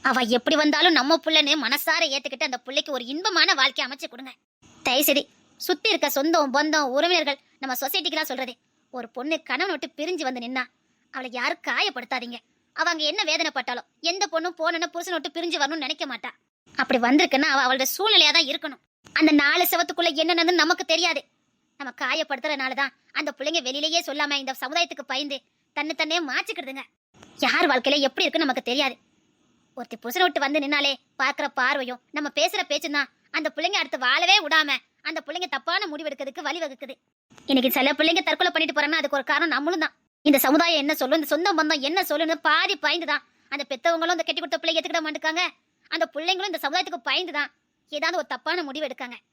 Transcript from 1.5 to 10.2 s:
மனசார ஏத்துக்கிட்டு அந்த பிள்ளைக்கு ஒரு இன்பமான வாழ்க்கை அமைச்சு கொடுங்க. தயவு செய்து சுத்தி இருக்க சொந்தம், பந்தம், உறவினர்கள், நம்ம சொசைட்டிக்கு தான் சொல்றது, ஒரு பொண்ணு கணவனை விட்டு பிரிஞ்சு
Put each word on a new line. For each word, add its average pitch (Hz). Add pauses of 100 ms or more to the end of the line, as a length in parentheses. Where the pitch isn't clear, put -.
மனசார 311 (120)
ஏத்துக்கிட்டு 277
அந்த 247
பிள்ளைக்கு 294
ஒரு 240
இன்பமான 339
வாழ்க்கை 269
அமைச்சு 277
கொடுங்க. 262 (520)
தயவு 285
செய்து 277 (380)
சுத்தி 359
இருக்க 302 (100)
சொந்தம், 302
பந்தம், 302
உறவினர்கள், 302 (220)
நம்ம 262
சொசைட்டிக்கு 311
தான் 302
சொல்றது, 247 (400)
ஒரு 240 (100)
பொண்ணு 302 (120)
கணவனை 330
விட்டு 294 (100)
பிரிஞ்சு 320